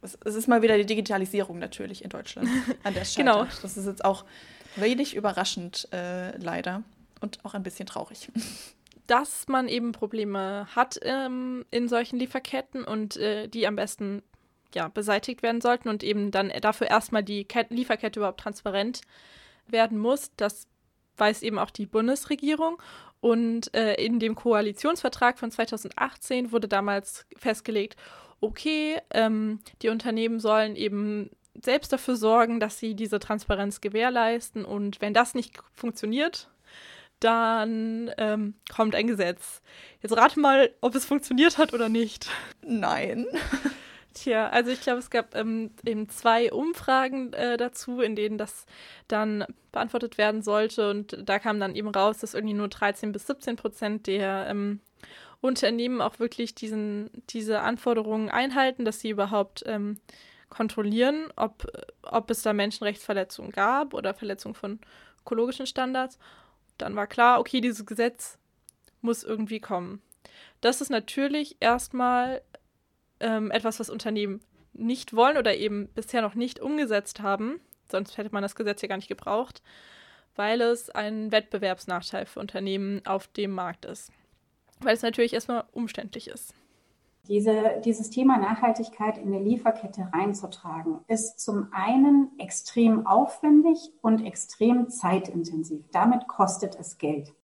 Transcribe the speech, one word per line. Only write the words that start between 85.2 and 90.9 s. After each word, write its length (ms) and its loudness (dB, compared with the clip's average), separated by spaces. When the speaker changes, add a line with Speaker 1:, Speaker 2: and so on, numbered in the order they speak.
Speaker 2:
erstmal 380 -2
umständlich 580 -8
ist. 240 -16
Speaker 3:
Diese, 560 4
dieses 260 0
Thema 280 4
Nachhaltigkeit 800 0
in 140 -4
der 100 -2
Lieferkette 720 0
reinzutragen, 920 -4